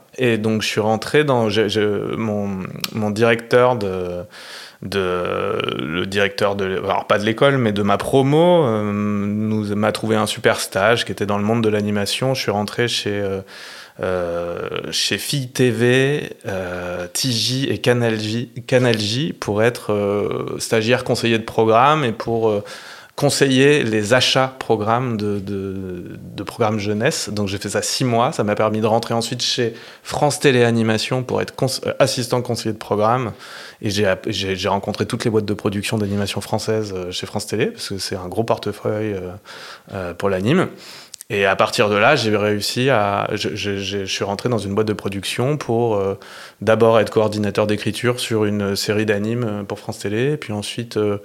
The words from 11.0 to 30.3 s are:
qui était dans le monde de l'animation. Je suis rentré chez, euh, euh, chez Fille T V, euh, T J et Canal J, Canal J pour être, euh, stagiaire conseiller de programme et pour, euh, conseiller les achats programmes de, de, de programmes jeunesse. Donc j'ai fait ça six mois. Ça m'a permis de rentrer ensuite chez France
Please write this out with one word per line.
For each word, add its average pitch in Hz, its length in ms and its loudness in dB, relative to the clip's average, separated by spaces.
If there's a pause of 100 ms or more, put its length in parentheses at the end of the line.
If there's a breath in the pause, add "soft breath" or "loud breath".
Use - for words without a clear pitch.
qui 101 80 -6
était 104 120 -4
dans 101 120 0
le 104 80 0
monde 117 180 2
de 110 60 2
l'animation. 104 640 0
Je 127 80 -4
suis 110 100 -2
rentré 104 380 0
chez, - 220 -2
euh, 98 300 -2 (600 loud breath)
euh, 87 640 -4 (240)
chez - 260 -2
Fille 131 320 -4
T 127 220 4
V, 127 580 2 (180)
euh, 90 600 -6
T - 240 -2
J 120 380 -2
et 104 80 0
Canal 120 420 2
J, 110 300 -4 (180)
Canal 123 320 4
J 110 340 -2
pour 104 300 0
être, 120 300 0
euh, 101 680 -2
stagiaire 117 440 2
conseiller 117 340 2
de 110 60 -2
programme 123 600 4
et 117 80 0
pour, 113 380 0
euh, 104 140 0 (520 loud breath)
conseiller 139 680 4
les 107 320 2
achats 131 420 2
programmes 113 600 0
de, 104 200 -2
de, 95 800 -8
de 95 260 -10
programmes 110 360 0
jeunesse. 107 500 -2
Donc 104 180 -2
j'ai 98 120 -4
fait 104 100 -6
ça 98 140 0
six - 200 -2
mois. 120 280 2
Ça 123 120 -2
m'a 104 120 0
permis 107 260 2
de 113 60 2
rentrer 113 260 0
ensuite 117 300 -2
chez 117 320 -2 (260 loud breath)
France - 380 -2